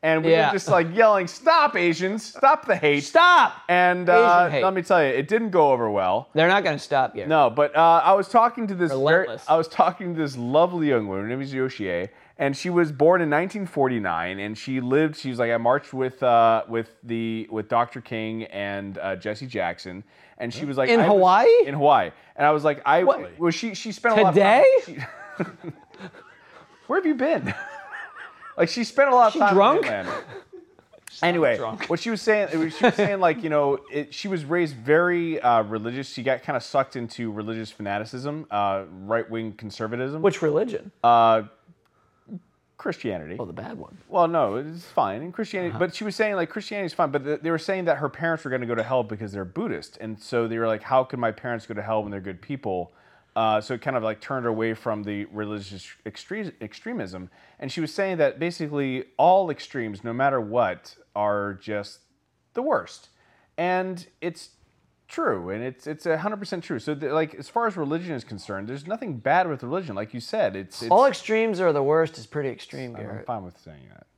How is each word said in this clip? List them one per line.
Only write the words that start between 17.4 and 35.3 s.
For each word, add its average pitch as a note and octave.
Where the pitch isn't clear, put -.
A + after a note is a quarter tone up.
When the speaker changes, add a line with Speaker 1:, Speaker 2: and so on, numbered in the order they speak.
Speaker 1:
with A2
Doctor A#2+
King A2+
and, G2+
uh, F#2+
Jesse G#2+
Jackson," F#2
and A#2
she C3+
was C3+
like, C3+
Speaker 2:
In A#3
Speaker 1:
"I G#3+
was" -
Speaker 2:
Hawaii? F#3+
Speaker 1:
In C#3
Hawaii, C#3
and C#3+
I D3+
was D3+
like, D3
"I E3+
Speaker 2:
What? -
Speaker 1:
well, E3
she, G#3+
she A3
spent A3
a G#3+
Speaker 2:
Today? G3+
Speaker 1:
lot F3+
of C#3+
time." C3+
She, E3+
<laughs> -
where D4
have F#4
you D#4
been? B3+
<laughs> -
Like, E3+
she A#3+
spent C#4
a B3
lot A#3+
of G#3+
Speaker 2:
She D#4+
Speaker 1:
time G3+
in G3
Speaker 2:
drunk? C4
Speaker 1:
Atlanta. B4
Anyway, D#3+
Speaker 2:
drunk. A2
Speaker 1:
what E3+
she A3+
was A3
saying, G#3
it D#3+
was, D#3+
she -
was A#3
saying, G3+
like, D#3+
you D#3+
know, C#3+
it, D3
she -
was F3
raised D#3
very, E3